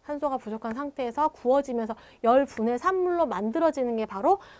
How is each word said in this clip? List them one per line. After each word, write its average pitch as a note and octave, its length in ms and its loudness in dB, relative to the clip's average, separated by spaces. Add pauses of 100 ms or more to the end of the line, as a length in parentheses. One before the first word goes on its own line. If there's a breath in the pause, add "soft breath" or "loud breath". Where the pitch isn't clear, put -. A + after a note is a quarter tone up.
산소가 C#4+ 340 -4
부족한 A3 360 -8
상태에서 C#4 540 -4
구워지면서 B3 680 0 (300 soft breath)
열 C4 220 6
분해 A#3+ 320 -2
산물로 F4+ 480 2
만들어지는 A#3+ 720 0
게 A3 100 -2
바로 E4 320 2 (220 loud breath)